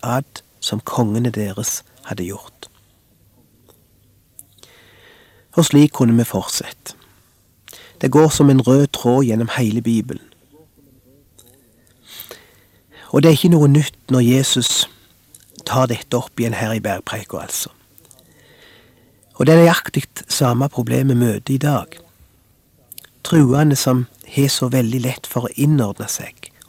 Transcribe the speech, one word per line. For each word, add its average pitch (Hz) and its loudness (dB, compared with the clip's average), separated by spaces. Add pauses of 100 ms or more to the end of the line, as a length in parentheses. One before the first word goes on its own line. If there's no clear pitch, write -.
ad 123 -8 (180)
som - -8
kongene 117 -2
deres 104 -8 (220)
hadde 92 -10
gjort." - -20 (2750)
Og 165 2
slik 147 4
kunne 117 2
vi 117 4
fortsette. - -10 (1040)
Det 135 0
går 151 6
som 147 4
en 135 4
rød 131 4
tråd 127 0
gjennom 113 -2
hele 117 -2
Bibelen. 113 -4 (3000)
Og 143 2
det 160 6
er 151 6
ikke 170 4
noe 147 6
nytt 143 0
når 127 2
Jesus 127 0 (760)
tar 131 0
dette 117 -4
opp - -8
igjen 117 -4
her 110 -4
i 110 -6
bergpreika, 98 -8
altså. - -10 (1700)
Og 131 2
det 156 6
er 165 8
nøyaktig - 2 (240)
samme 127 -2
problemet 127 0
møter 117 -2
i 131 -2
dag. 143 -4 (1200)
Truende 147 2
som 127 -2 (200)
har 139 -2
så - -4
veldig 123 -2
lett - -10
for 123 -6
å - -10
innordne 131 -2
seg - -14 (200)